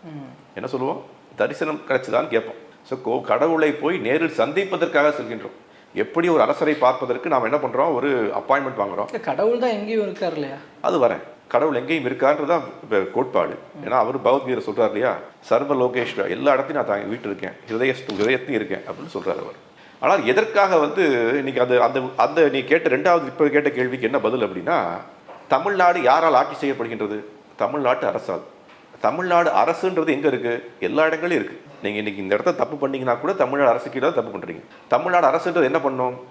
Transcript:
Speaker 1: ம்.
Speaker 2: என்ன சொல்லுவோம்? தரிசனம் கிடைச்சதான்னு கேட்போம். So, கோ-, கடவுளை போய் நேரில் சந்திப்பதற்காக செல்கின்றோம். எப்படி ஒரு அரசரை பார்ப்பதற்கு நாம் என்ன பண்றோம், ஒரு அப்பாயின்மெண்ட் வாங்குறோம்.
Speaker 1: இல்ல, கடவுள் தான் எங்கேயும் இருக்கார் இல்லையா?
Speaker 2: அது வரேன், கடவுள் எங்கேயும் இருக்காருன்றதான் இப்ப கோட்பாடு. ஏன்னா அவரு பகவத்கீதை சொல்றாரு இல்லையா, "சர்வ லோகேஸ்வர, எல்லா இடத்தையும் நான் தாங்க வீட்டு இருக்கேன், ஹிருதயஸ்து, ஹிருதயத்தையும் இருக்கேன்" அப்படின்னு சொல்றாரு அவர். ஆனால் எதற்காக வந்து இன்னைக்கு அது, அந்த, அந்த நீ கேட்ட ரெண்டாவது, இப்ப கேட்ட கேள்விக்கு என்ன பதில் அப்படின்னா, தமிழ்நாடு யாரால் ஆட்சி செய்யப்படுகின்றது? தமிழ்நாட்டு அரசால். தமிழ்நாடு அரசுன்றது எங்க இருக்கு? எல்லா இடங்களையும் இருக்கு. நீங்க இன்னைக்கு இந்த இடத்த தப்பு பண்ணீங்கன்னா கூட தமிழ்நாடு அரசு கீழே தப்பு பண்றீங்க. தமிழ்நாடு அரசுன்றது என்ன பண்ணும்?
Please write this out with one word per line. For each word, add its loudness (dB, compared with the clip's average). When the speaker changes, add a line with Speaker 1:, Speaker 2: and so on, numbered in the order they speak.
Speaker 1:
ம். -16
Speaker 2:
என்ன -10
சொல்லுவோம்? -4
தரிசனம் -2
கிடைச்சதான்னு 0
கேட்போம். -2
So, -8
கோ-, 0
கடவுளை 2
போய் -2
நேரில் 0
சந்திப்பதற்காக 0
செல்கின்றோம். -6
எப்படி 0
ஒரு 6
அரசரை 2
பார்ப்பதற்கு 0
நாம் 2
என்ன 0
பண்றோம், 0
ஒரு 0
அப்பாயின்மெண்ட் -2
வாங்குறோம். -2
Speaker 1:
இல்ல, -8
கடவுள் 0
தான் 0
எங்கேயும் -2
இருக்கார் -4
இல்லையா? -6
Speaker 2:
அது 0
வரேன், 2
கடவுள் 2
எங்கேயும் -2
இருக்காருன்றதான் 0
இப்ப 0
கோட்பாடு. 0
ஏன்னா -6
அவரு 0
பகவத்கீதை 0
சொல்றாரு 0
இல்லையா, 0
"சர்வ 2
லோகேஸ்வர, 0
எல்லா 0
இடத்தையும் -2
நான் 0
தாங்க -4
வீட்டு -8
இருக்கேன், -8
ஹிருதயஸ்து, -2
ஹிருதயத்தையும் 0
இருக்கேன்" -6
அப்படின்னு -14
சொல்றாரு -4
அவர். -12
ஆனால் 2
எதற்காக 4
வந்து 2
இன்னைக்கு -2
அது, 4
அந்த, 2
அந்த 4
நீ 0
கேட்ட 2
ரெண்டாவது, 4
இப்ப 2
கேட்ட 0
கேள்விக்கு -2
என்ன 0
பதில் 0
அப்படின்னா, -2
தமிழ்நாடு 2
யாரால் 6
ஆட்சி 2
செய்யப்படுகின்றது? -4
தமிழ்நாட்டு 0
அரசால். -4
தமிழ்நாடு 2
அரசுன்றது 2
எங்க 0
இருக்கு? -2
எல்லா 0
இடங்களையும் 0
இருக்கு. -14
நீங்க -4
இன்னைக்கு -6
இந்த 2
இடத்த 0
தப்பு -4
பண்ணீங்கன்னா -2
கூட -2
தமிழ்நாடு 2
அரசு 0
கீழே 0
தப்பு -4
பண்றீங்க. -10
தமிழ்நாடு 2
அரசுன்றது 2
என்ன 2
பண்ணும்? -2